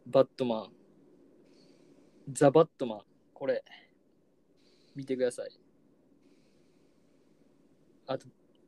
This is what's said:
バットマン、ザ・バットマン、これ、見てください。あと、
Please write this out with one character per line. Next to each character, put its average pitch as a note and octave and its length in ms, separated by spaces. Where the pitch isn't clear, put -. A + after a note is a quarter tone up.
バ B2+ 200
ッ - 100
ト C3 80
マ A2 200
ン、 - 80
ザ・ C#3 180
バ D#3+ 160
ッ - 100
ト - 80
マ A2 120
ン、 G2 60
こ - 140
れ、 B2 180
見 C3+ 120
て C3 100
く B2+ 60
だ B2 100
さ G#2+ 140
い。 - 120
あ C3 120
と、 - 80